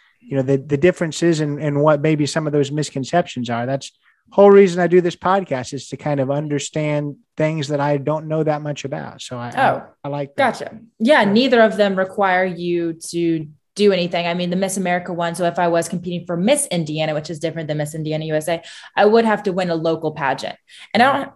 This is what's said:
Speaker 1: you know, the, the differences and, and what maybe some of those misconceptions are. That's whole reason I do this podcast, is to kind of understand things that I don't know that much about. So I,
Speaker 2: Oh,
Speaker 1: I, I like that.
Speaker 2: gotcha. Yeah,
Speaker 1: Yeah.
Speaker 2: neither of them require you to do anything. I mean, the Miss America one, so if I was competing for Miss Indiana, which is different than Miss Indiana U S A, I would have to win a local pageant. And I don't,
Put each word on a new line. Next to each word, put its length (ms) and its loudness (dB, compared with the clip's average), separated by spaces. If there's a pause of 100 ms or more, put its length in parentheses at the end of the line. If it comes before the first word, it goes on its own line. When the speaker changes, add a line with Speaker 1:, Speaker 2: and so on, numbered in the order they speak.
(200)
Speaker 1:
you 160 -8
know, 60 2
the, 160 2
the 180 -4
differences 640 2
and, 200 -4
and 200 -2
what 220 4
maybe 240 2
some 200 -2
of 60 -4
those 180 2
misconceptions 800 -2
are. 180 -4
That's 240 -6 (400)
whole 200 8
reason 300 8
I 60 2
do 140 4
this 160 0
podcast, 560 -2
is 160 -10
to 80 -12
kind 240 -2
of 100 0
understand 840 -4 (200)
things 320 -2
that 120 -2
I 160 0
don't 320 -4
know 140 0
that 200 -2
much 220 -8
about. 380 -10
So 160 -12
I, 180 -10
Speaker 2:
Oh, 260 0 (220)
Speaker 1:
I, 40 -8
I 0 -
like 280 -8
that. 220 0
Speaker 2:
gotcha. 200 -14 (200)
Yeah, 240 4
Speaker 1:
Yeah. 100 2
Speaker 2:
neither 300 4
of 140 4
them 200 2
require 480 0
you 500 -4 (160)
to 380 -2 (280)
do 160 4
anything. 360 0
I 60 -2
mean, 160 -2
the 60 -2
Miss 200 -2
America 360 -2
one, 220 -4
so 120 -2
if 120 -2
I 80 2
was 220 2
competing 380 -6
for 100 -6
Miss 320 2
Indiana, 440 -2
which 160 -6
is 120 -10
different 260 -6
than 100 -4
Miss 160 -4
Indiana 340 -6
U 100 0
S 100 -2
A, 160 -2 (320)
I 100 4
would 200 6
have 180 0
to 100 -2
win 160 -2
a 60 0
local 380 -2
pageant. 440 -4 (360)
And 100 4
I 100 4
don't, 220 -4